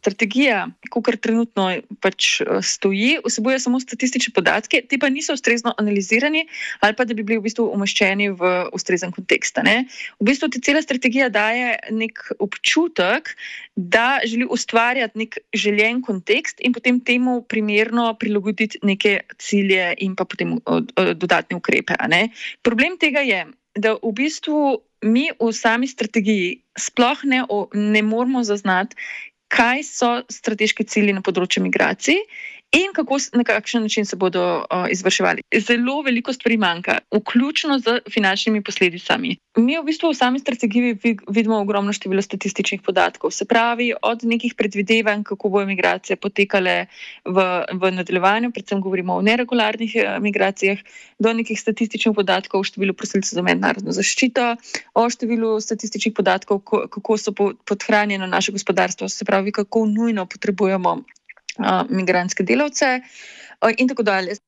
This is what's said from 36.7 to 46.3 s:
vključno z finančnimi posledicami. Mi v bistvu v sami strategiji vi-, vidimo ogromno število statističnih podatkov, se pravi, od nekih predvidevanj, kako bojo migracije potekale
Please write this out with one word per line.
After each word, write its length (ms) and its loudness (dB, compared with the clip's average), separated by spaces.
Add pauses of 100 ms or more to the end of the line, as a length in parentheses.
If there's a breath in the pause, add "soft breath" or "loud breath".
vključno 640 2
z 200 0 (120)
finančnimi 520 0
posledicami. 720 -2 (180)
Mi 220 4
v 100 -4
bistvu 240 0
v 60 -2
sami 220 2
strategiji 640 0
vi-, 160 0 (120)
vidimo 320 2
ogromno 300 0
število 280 -2
statističnih 600 -4
podatkov, 500 0
se 140 -6
pravi, 560 2
od 220 -2
nekih 360 0
predvidevanj, 640 2
kako 260 -4
bojo 160 2
migracije 540 -2
potekale 680 0 (380 loud breath)